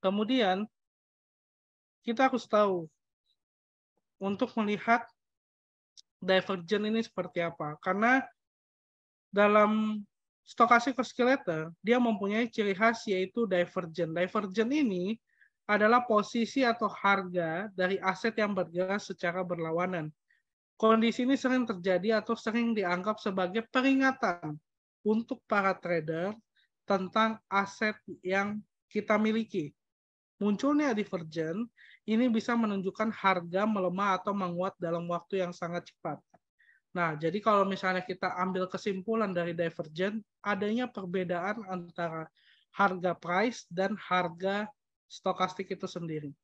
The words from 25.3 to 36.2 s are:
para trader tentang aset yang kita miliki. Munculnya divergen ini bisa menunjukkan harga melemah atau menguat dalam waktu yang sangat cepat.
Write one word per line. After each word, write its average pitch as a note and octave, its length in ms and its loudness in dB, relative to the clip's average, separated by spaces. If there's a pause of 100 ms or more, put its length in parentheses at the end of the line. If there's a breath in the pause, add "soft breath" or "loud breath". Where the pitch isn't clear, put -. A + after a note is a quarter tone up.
para G3 320 2
trader E3+ 560 -2 (480)
tentang G#3+ 640 0
aset G3 480 -2 (320)
yang G3 320 0 (320)
kita G#3 240 0
miliki. G#3+ 560 0 (720)
Munculnya C4+ 480 2
divergen F3 800 -4 (320 loud breath)
ini A3 240 2
bisa A#3 320 0
menunjukkan G#3 560 -2
harga F3+ 480 0
melemah G3 560 0
atau G3 160 -2
menguat F#3 480 -4
dalam E3+ 240 -4
waktu F3 400 -4
yang F3 80 -8
sangat E3+ 400 -8
cepat. - 240 -8 (760 soft breath)